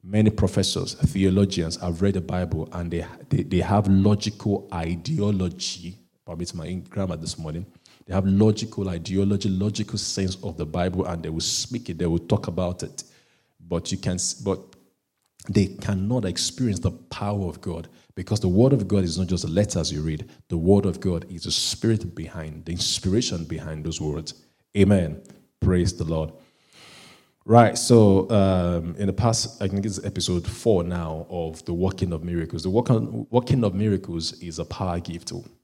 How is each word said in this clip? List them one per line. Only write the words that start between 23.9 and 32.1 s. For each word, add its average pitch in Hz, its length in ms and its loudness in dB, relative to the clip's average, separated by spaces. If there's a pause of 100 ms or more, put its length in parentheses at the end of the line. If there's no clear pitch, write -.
words. 76 340 -6 (440)
Amen. 92 440 4 (380)
Praise 90 340 2
the 82 120 -6
Lord. 80 260 -2 (1120)
Right, 113 320 8
so, 101 520 8
um, 87 680 2
in 101 80 0
the 92 60 0
past, - 460 0
I 101 80 -2
think 98 160 -2
it's 95 220 -6
episode 90 400 -2
four 98 380 2
now 82 480 -6
of 82 340 -8
the 85 80 -6
working 90 400 -2